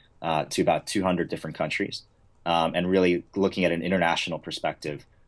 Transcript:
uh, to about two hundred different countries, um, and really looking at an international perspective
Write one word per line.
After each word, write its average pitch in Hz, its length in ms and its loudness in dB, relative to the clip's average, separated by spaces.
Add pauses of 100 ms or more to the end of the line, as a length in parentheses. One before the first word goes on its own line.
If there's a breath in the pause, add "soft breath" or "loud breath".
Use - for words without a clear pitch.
(220 soft breath)
uh, 80 220 0
to - 180 -2
about 80 240 2
two 98 160 -2
hundred 87 260 0
different 78 260 -8
countries, - 500 -4 (420)
um, 82 280 2
and 87 160 0
really 90 340 4 (120)
looking 98 300 2
at 85 60 4
an 85 100 -2
international 85 560 0
perspective 76 680 -6 (240)